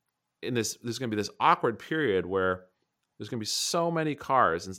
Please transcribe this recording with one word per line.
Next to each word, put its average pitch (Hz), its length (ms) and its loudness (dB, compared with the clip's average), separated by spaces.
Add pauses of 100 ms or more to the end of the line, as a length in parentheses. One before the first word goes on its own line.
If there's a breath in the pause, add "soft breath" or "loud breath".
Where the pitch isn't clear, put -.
(420)
in 123 140 -4
this, 113 280 -2
there's 117 160 -6
gonna 123 120 -4
be 107 40 -2
this 104 140 0 (100)
awkward 143 400 2
period 107 460 0
where 92 400 0 (520)
there's 107 120 -12
gonna 123 100 -6
be 107 60 -6
so 170 440 0
many 156 260 0
cars, 95 520 2
and, 92 120 -10